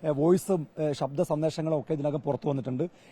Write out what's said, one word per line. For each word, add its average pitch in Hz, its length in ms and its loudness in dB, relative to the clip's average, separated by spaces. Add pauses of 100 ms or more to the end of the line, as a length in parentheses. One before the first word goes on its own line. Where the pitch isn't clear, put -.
ഏ, 156 60 0
വോയിസും, 160 580 4 (120)
ഏ, 151 120 0
ശബ്ദ 139 300 -2
സന്ദേശങ്ങളും 156 580 0
ഒക്കെ 160 140 -4
ഇതിനകം 147 260 -2
പുറത്തു 143 300 -2
വന്നിട്ടുണ്ട്. 135 340 -2 (280)